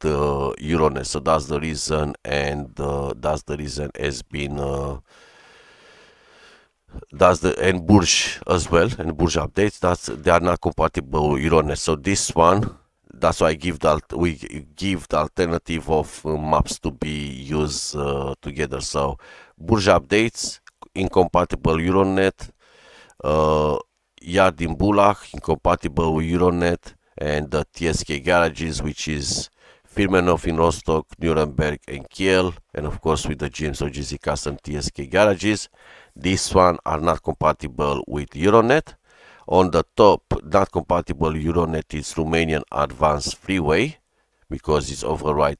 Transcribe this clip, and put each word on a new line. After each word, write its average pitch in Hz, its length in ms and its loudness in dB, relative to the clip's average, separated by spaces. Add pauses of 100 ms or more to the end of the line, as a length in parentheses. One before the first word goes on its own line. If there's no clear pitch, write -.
uh, 71 560 0
Euronet. 73 460 0
So 76 120 -6
that's 76 280 0
the 73 120 -2
reason, 76 560 -4 (100)
and, 71 540 -4
uh, 71 380 -4
that's 73 260 -4
the 73 140 -8
reason 73 420 -8
has 65 240 -6
been, 71 380 -8
uh, 69 400 -6 (2000)
that's 85 260 6
the, 85 220 0
and 90 260 0
Burj - 640 4
as 82 200 2
well, 85 200 4 (100)
and 80 180 -4
Burj 82 200 2
updates, 92 420 -2
that's, 87 280 0
they 76 240 -2
are 85 100 6
not 87 200 0
compatible 76 720 0
with 69 120 0
Euronet. 78 360 2
So 82 160 -2
this 90 400 -2
one, 87 420 4 (360)
that's 80 280 0
why 80 100 4
I 80 40 0
give 80 240 -4
the 80 120 0
alt-, 76 220 -2
we 76 640 -4
give 92 320 -4
the - 120 -2
alternative 82 720 -2
of, 78 380 -2
uh, 78 100 -2
maps 78 440 -2
to 78 100 -6
be 73 380 -8
used, 71 640 -4
uh, 69 480 -4
together. 69 380 -6
So 69 380 -4 (380)
Burj 92 300 0
updates, 101 720 2 (340)
incompatible 87 840 0
Euronet, 95 760 0 (720)
uh, 76 560 2 (420)
Yard 87 400 2
in 82 140 -2
Bulach, 101 580 2
incompatible 80 840 -2
with 80 120 0
Euronet, 87 680 0 (220)
and 73 340 -4
the 76 220 -2
T 82 140 -4
S - 160 -2
K 73 160 -6
garages, 80 640 0
which 73 240 -8
is 73 440 -6 (360)
Firmenov 90 600 2
in 82 100 -2
Rostock, 82 500 0 (120)
Nuremberg, 76 680 -2
and 69 220 -12
Kiel, 92 460 2 (200)
and 73 120 -6
of - 140 -6
course 78 260 0
with 76 120 -6
the 73 120 -6
G 78 160 -6
M 71 80 -4
C 71 100 -4
O 71 40 -2
G 71 140 -10
C 69 160 -10
custom 73 440 -4
T 73 140 -8
S 67 140 -6
K 69 160 -10
garages. 101 600 2 (480)
These - 380 -2
one 90 300 6
are 78 160 -4
not 80 220 0
compatible 73 840 -2
with 71 240 -6
Euronet. 117 640 4 (520)
On 90 240 4
the 80 140 2 (120)
top, 104 260 6 (220)
not 92 260 2
compatible 80 600 -2
Euronet 80 640 -2
is 73 200 -8
Romanian 80 480 0 (100)
Advanced 71 640 -2
Freeway, 95 640 -2 (500)
because 69 420 -2
it's 67 140 -10
override 73 560 0